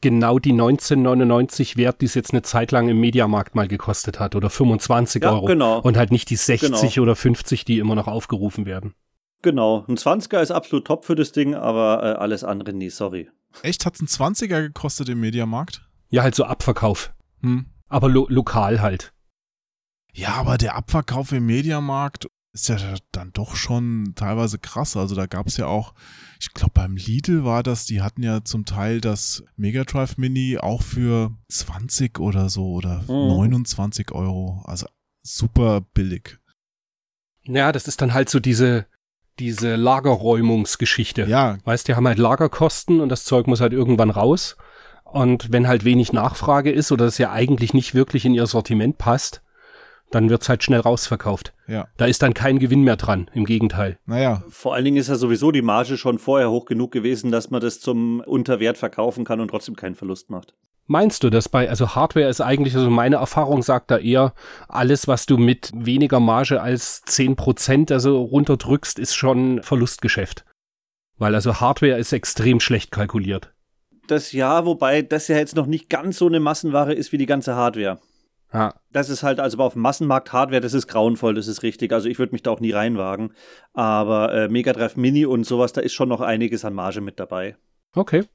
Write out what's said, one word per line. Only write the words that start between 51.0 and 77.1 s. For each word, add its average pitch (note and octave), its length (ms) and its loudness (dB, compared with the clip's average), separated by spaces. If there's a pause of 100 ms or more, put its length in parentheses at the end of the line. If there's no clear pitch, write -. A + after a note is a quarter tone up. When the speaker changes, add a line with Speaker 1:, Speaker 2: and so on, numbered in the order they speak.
Speaker 3:
Ja. G#2+ 300 -8
Speaker 1:
Da B2 80 2
ist B2 160 2
dann B2+ 120 2
kein C3+ 260 2
Gewinn C3 240 4
mehr B2 120 6
dran, F#2+ 380 -2
im G#2+ 100 0
Gegenteil. G2+ 600 -2
Speaker 3:
Naja. A#2 420 -2
Speaker 2:
Vor - 260 -6
allen B2+ 120 0
Dingen C#3+ 120 2
ist C3 120 -2
ja C#3 60 0
sowieso B2 360 2
die C#3 120 2
Marge A#2 340 0
schon A#2+ 200 0
vorher C3 320 2
hoch A#2+ 160 -2
genug A#2+ 260 -2
gewesen, A#2+ 380 -2
dass A#2 200 -2
man B2 100 -2
das A2+ 220 -6
zum A#2 400 -2
Unterwert A#2+ 560 -2
verkaufen A#2 480 -4
kann A2+ 160 -4
und G#2+ 80 -6
trotzdem G#2+ 260 -10
keinen F#2+ 200 -10
Verlust F#2+ 340 -10
macht. F#2 240 -14 (340)
Speaker 1:
Meinst G#3 360 2
du, B2 80 4
dass A2+ 180 2
bei, B2 180 2
also A2+ 280 -2
Hardware C#3+ 340 2
ist B2 120 -2
eigentlich, C3+ 340 0
also B2+ 160 4
meine A#2+ 240 4
Erfahrung C#3 480 0
sagt B2+ 260 0
da B2 80 4
eher, B2+ 380 2 (320)
alles, B2+ 400 0
was B2+ 180 0
du C3+ 120 4
mit A#2+ 360 2
weniger B2+ 460 2
Marge A#2+ 420 2
als A#2+ 460 -4
zehn C3 280 2
Prozent, - 560 2
also C3 300 2
runterdrückst, C#3 800 0
ist - 160 -4
schon B2+ 480 0
Verlustgeschäft. - 840 -2 (720)
Weil G#2+ 160 0
also G#2+ 260 0
Hardware B2+ 380 2
ist A#2 160 -2
extrem A#2+ 460 2
schlecht - 320 -2
kalkuliert. G2+ 640 -4 (500)
Speaker 2:
Das D3 260 -2
ja, C#3+ 360 2
wobei D3 340 2
das D3+ 260 -4
ja D#3 100 2
jetzt D3+ 180 -2
noch D#3 100 0
nicht D#3 240 -4
ganz E3+ 300 -4
so F3+ 80 4
eine E3 120 2
Massenware D3 540 0
ist C#3+ 180 -6